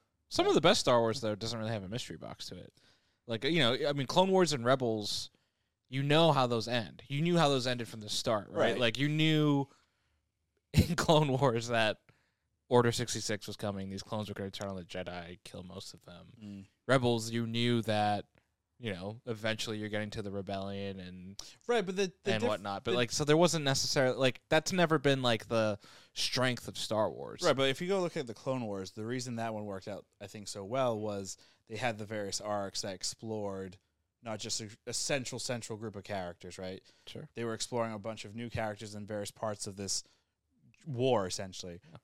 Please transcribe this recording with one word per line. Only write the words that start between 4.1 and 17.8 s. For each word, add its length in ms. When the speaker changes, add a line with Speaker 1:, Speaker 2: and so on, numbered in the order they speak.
Speaker 1:
Wars 220
and 120
Rebels 680
you 140
know 300
how 140
those 220
end. 400
You 140
knew 160
how 100
those 180
ended 220
from 120
the 80
start, 420
right? 220
Speaker 2:
Right. 80
Speaker 1:
Like, 180
you 100
knew 600
<laughs> 520
in 240
Clone 320
Wars 300
that 300
Order 220
sixty-six 560
was 100
coming. 340
These 120
clones 260
were 60
gonna 160
turn 180
on 60
the 80
Jedi, 600
kill 180
most 320
of 100
them. 220
Speaker 2:
Mm. 200
Speaker 1:
Rebels, 420
you 160
knew 360